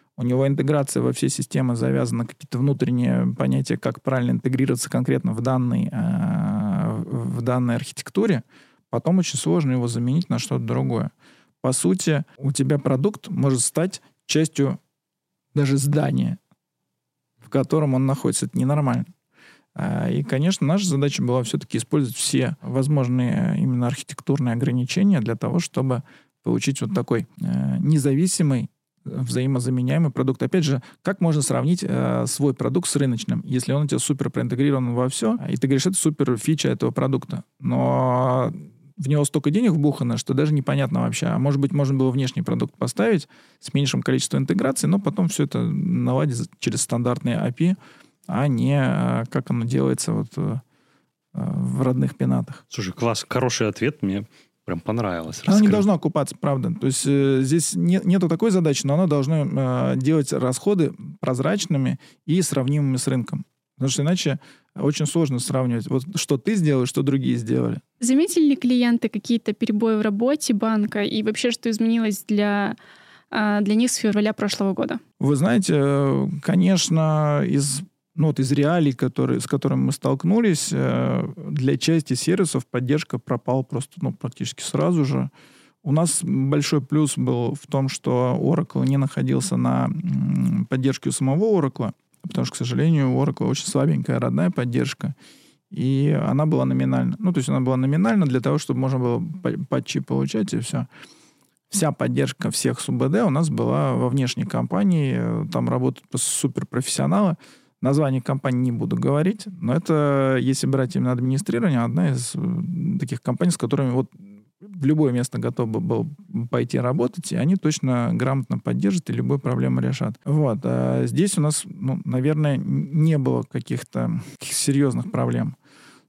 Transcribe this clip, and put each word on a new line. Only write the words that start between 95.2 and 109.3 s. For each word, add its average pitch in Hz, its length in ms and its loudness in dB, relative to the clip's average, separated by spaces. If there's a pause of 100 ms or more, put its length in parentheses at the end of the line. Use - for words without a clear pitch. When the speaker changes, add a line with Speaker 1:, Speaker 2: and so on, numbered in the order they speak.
Speaker 1:
и 135 480 0 (100)
она 143 200 2
была 131 180 2
номинальна. 131 540 0
Ну, 190 140 0
то 170 60 0
есть 127 100 -2
она 139 120 0
была 127 160 0
номинальна 165 480 2
для 127 140 2
того, 139 180 0
чтобы 127 220 -4
можно 131 180 0
было 120 260 0 (200)
па-, 120 140 -2 (120)
патчи 131 300 -2
получать, 135 540 -2
и 113 60 0
всё. 123 280 -6 (840)
Вся 160 220 0
поддержка 127 580 -2
всех 123 300 -2
с - 100 -8
У 127 40 0
Б 131 160 2
Д 208 160 2
у 180 40 2
нас 151 200 0
была 127 440 0
во 123 160 0
внешней 127 360 -2
компании, 147 720 0
э, 113 340 -2
там 123 180 0
работают 127 400 -2
просто - 220 -4
суперпрофессионалы. 147 1040 0 (460)
Название 135 400 0
компании 135 420 -2
не 127 80 0
буду 113 240 -2
говорить, 147 500 0